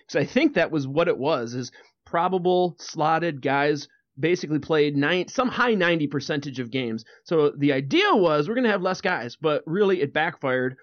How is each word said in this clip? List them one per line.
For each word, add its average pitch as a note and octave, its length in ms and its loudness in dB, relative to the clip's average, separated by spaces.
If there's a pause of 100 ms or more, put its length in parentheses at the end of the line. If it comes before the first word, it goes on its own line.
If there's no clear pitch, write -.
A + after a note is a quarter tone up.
'cause - 100 -8
I D3 80 2
think D4 300 0
that D#3+ 160 2
was C#3+ 160 -2
what D#3+ 220 0
it - 80 0
was, B2 380 -2
is B2 180 -8 (320)
probable F3+ 720 0
slotted D#3 640 -2
guys C#3 480 0 (300)
basically D#3 400 0
played D3 380 2
nine, E3 320 0
some B3+ 200 -2
high A#3+ 260 0
ninety E3+ 320 2
percentage C#3+ 540 -6
of A#2+ 100 -8
games. A#2 340 -4 (200)
So D3+ 320 2
the C#3+ 160 2
idea D4+ 420 2
was D#3 340 2
we're A3+ 80 -4
gonna B3 140 2
have G3+ 120 0
less F#3 180 -2
guys, C3 400 -4
but D3+ 260 0
really F#3+ 360 2
it C3+ 100 -2
backfired. B2+ 720 -2